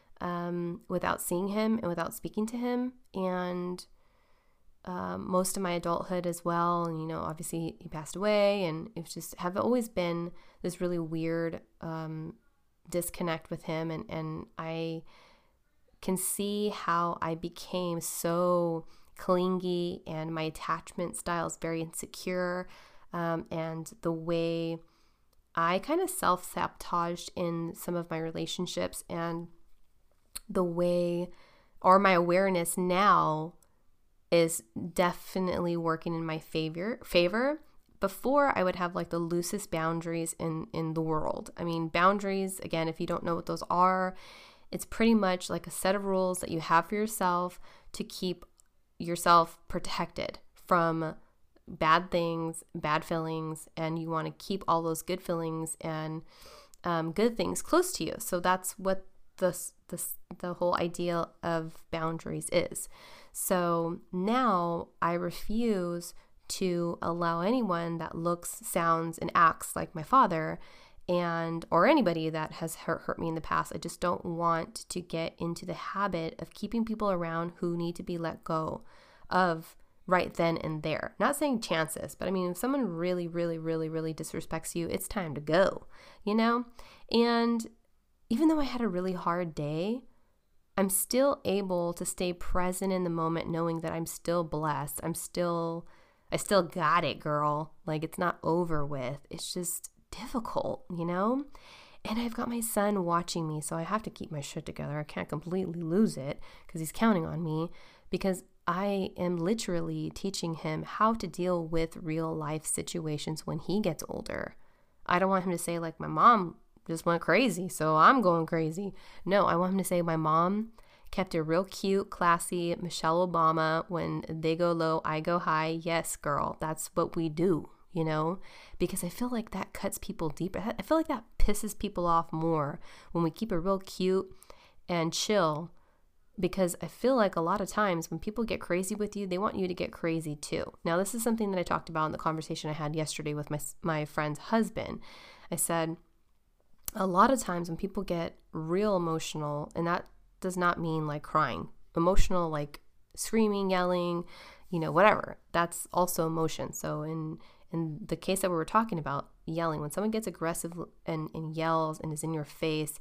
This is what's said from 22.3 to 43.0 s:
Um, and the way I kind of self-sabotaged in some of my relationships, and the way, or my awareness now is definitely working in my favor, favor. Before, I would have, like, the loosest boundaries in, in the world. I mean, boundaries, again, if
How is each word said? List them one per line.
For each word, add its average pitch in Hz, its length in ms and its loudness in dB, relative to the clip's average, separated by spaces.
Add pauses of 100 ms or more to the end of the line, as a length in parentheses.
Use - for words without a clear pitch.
Um, 165 360 -2
and 160 400 -6 (120)
the 165 100 0
way 165 640 0 (800)
I 170 240 2
kind 311 240 0
of 349 80 -2
self-sabotaged 175 1200 -2
in 170 400 -2
some - 200 -6
of 170 160 -4
my 165 80 -4
relationships, 165 920 -4
and 170 400 -4 (1000)
the 185 120 2
way, 175 680 2 (500)
or 185 180 10
my 196 140 8
awareness 175 640 4
now 175 800 4 (760)
is 165 320 4 (300)
definitely 175 840 0
working 165 360 -2
in 165 120 -2
my 160 120 -4
favor, 165 640 -4
favor. 220 600 4 (380)
Before, 269 540 2
I - 80 2
would 180 140 2
have, 180 180 -4
like, 170 140 -2
the 170 100 -2
loosest 175 520 -2
boundaries 165 680 -2
in, 160 360 -4
in 160 180 -2
the 160 80 -2
world. 156 560 -2
I 180 80 -6
mean, 165 240 -2
boundaries, 190 720 2
again, 165 260 0
if 165 140 -4